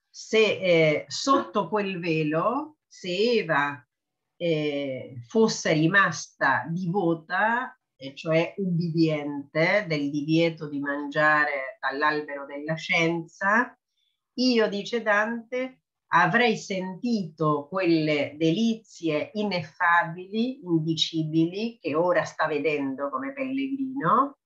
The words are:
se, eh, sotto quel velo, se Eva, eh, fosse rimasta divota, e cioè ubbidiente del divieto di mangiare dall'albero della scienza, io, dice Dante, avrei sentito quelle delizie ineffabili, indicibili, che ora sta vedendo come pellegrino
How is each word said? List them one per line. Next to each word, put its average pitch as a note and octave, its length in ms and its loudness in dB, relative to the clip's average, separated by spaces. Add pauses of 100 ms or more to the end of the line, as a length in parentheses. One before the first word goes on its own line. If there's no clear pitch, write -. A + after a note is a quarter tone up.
se, - 480 0
eh, E3 500 4
sotto B3 640 0
quel G3 300 -2
velo, E3+ 760 -2 (100)
se G3+ 500 0
Eva, C#3+ 500 -2 (480)
eh, D3 920 -2
fosse G#3+ 460 2
rimasta D#3+ 920 2
divota, F3 1120 -2 (160)
e C3+ 200 -14
cioè E3 420 0
ubbidiente E3 1300 0
del D3 220 -2
divieto D#3+ 580 0
di D3 120 -6
mangiare C#3+ 1000 0
dall'albero C#3+ 680 -2
della C#3+ 260 -6
scienza, E3+ 1040 0 (600)
io, A#3+ 280 4
dice G3+ 360 -4
Dante, A3+ 720 -2 (380)
avrei F#3+ 440 4
sentito F#3 1120 -2
quelle D#3 680 2
delizie E3 960 0
ineffabili, F3+ 1300 -2
indicibili, E3 1160 0
che C#3+ 160 -4
ora E3 300 2
sta D#3 220 -4
vedendo C#3+ 640 -2
come C3+ 220 -6
pellegrino C3+ 1160 -2